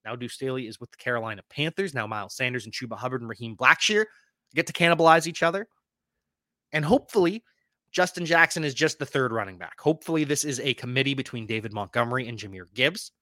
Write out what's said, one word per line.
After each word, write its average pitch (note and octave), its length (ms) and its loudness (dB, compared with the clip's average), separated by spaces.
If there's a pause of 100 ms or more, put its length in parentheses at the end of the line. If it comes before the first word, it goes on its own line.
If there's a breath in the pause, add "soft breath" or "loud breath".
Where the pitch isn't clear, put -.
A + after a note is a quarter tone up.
Now A2 100 -8
Deuce A#2+ 200 -10
Staley C3 340 -4
is A2 100 -14
with - 140 -18
the - 40 -20
Carolina A2+ 540 -4
Panthers. D#3+ 440 -4
Now A#2 120 -2
Miles G#2 300 -8
Sanders B2 280 -2
and A2 80 -14
Chuba A2+ 240 -8
Hubbard B2+ 260 -4
and A#2 60 -10
Raheem A2+ 280 -10
Blackshear G#3 480 4 (500 soft breath)
get D#3+ 140 0
to - 40 -12
cannibalize E3 540 6
each E3 160 -4
other. F#3+ 240 0 (1040)
And D3+ 120 0
hopefully G3 580 2 (500)
Justin F3+ 320 0
Jackson E3 400 4
is C#3+ 100 -2
just D#3 240 2
the C#3 80 -6
third B2+ 260 0
running G2 260 -6
back. E2+ 220 -16
Hopefully D#3+ 440 0
this C#3+ 200 -2
is C#3 160 -4
a C3+ 140 -2
committee C3 400 -2
between B2 320 -6
David A2 260 -6
Montgomery A#2 560 -2
and A#2 100 -12
Jahmyr G2 340 -16
Gibbs. C3+ 380 0 (120)